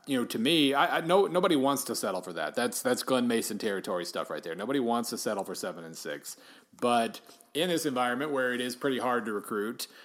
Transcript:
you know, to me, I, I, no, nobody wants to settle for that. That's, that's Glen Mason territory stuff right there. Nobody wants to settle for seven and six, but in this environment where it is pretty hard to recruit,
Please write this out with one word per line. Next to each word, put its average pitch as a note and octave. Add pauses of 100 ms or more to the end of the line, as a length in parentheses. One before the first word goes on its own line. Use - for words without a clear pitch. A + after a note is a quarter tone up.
you C3+
know, A#2
to -
me, C#3
I, D3
I, -
no, F3+
nobody F3+
wants C3+
to A2+
settle F#2+
for F2+
that. D#2
That's, A#2+
that's B2+
Glen B2+
Mason A2+
territory F#2+
stuff E2
right D2+
there. E2
Nobody A#2+
wants A#2
to A#2
settle G#2
for F#2
seven E2+
and D#2+
six, - (420)
but A#2 (340)
in E3+
this E3
environment B2+
where B2+
it B2
is B2
pretty C3+
hard A#2+
to A2
recruit, G#2 (160)